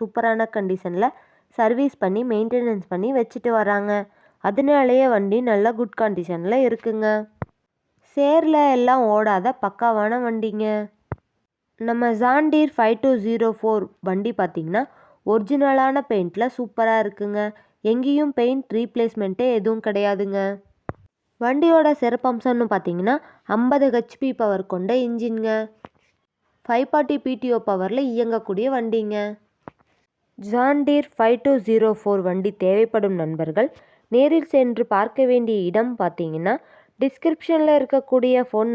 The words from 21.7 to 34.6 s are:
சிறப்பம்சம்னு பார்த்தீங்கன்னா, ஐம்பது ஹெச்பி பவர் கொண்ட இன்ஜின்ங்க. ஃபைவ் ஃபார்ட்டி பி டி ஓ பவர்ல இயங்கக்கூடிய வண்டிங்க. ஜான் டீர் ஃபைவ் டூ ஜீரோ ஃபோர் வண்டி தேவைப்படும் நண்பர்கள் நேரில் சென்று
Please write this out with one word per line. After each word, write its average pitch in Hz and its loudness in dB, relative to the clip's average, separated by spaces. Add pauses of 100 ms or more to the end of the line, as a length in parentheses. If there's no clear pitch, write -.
சிறப்பம்சம்னு 240 0
பார்த்தீங்கன்னா, 185 -2 (280)
ஐம்பது 262 2
ஹெச்பி 240 -4
பவர் 196 -2
கொண்ட 190 -4
இன்ஜின்ங்க. 226 -2 (1000)
ஃபைவ் 240 0
ஃபார்ட்டி 294 0
பி 254 -6
டி 247 -4
ஓ 233 2
பவர்ல 190 -2
இயங்கக்கூடிய 226 -2
வண்டிங்க. 214 -4 (960)
ஜான் 254 0
டீர் 294 2 (100)
ஃபைவ் 233 2
டூ 277 4
ஜீரோ 220 2 (120)
ஃபோர் 202 0
வண்டி 185 -2
தேவைப்படும் 202 0
நண்பர்கள் 160 -2 (320)
நேரில் 302 4
சென்று 240 0